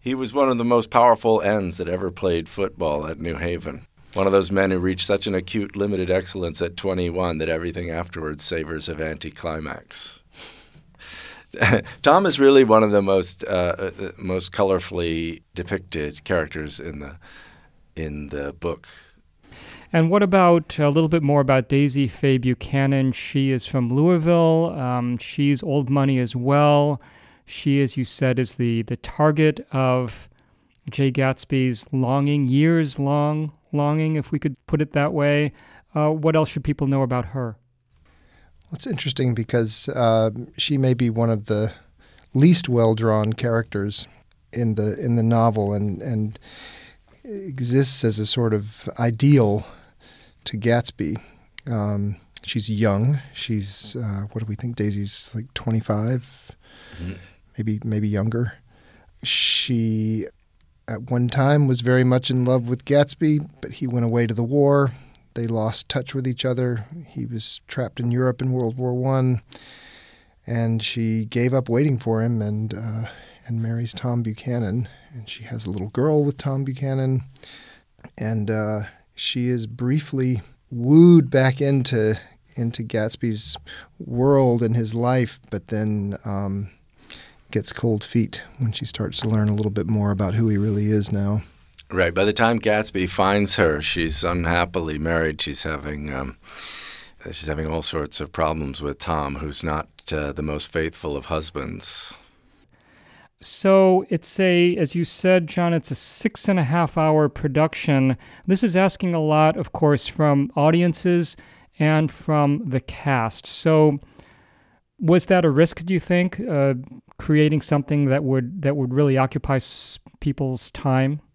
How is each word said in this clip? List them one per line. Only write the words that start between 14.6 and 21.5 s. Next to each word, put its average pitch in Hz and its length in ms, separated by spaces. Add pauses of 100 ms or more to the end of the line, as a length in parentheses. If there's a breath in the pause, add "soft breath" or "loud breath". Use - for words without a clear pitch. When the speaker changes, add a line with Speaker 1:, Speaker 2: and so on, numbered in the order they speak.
Speaker 1:
depicted 87 680
characters 78 560
in 73 200
the, 71 160 (800 loud breath)
in 73 320
the 71 260
book. - 340 (1040 loud breath)
Speaker 2:
And 165 180
what 202 120
about 175 560
a 147 100
little 160 200
bit 160 140
more 143 180
about 131 280